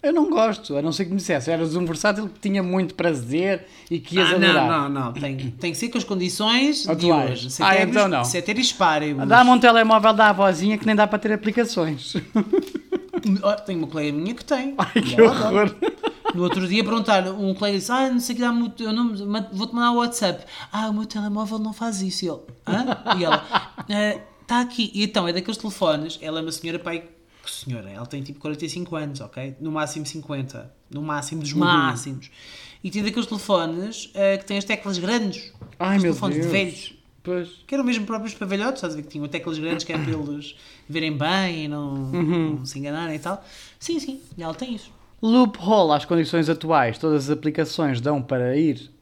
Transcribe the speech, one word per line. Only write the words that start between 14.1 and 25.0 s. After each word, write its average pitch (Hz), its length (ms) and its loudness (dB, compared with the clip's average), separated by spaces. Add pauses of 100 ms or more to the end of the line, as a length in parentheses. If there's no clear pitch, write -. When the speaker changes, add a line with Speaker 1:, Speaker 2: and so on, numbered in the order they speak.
Speaker 2:
minha 175 180 -4
que - 120 -12
tem. 277 320 -2
Speaker 1:
Ai, - 180 -2
Speaker 2:
E 233 60 4
Speaker 1:
que - 180 -2
Speaker 2:
ela 226 160 10
adora. 208 300 2
Speaker 1:
horror. 202 100 -2 (600)
Speaker 2:
No 175 80 0
outro 185 240 0
dia 208 160 2
perguntaram, 196 600 0
um 190 100 0
colega 202 240 -2
disse, 190 140 -4
ah, 262 180 2
não 247 100 2
sei 240 140 -4
o - 40 -4
que 240 60 -2
dá-me 233 200 2
o 226 60 -2
teu 220 240 -4
número, 220 320 -2
ma-, 202 260 -4
vou-te 214 220 -6
mandar 240 180 2
o 240 60 2
WhatsApp. 233 480 -2 (260)
Ah, 220 180 -4
o 214 40 -2
meu 214 120 -2
telemóvel 208 520 -4
não 214 160 -4
faz 220 280 -4
isso. 185 240 -4
E 170 40 -2
ele, 147 100 -8 (280)
"Hã?" 220 180 0 (320)
E 175 80 0
ela, - 260 4
"Ah, 208 680 -2 (260)
tá 240 160 0
aqui." 240 320 -4
E 202 100 0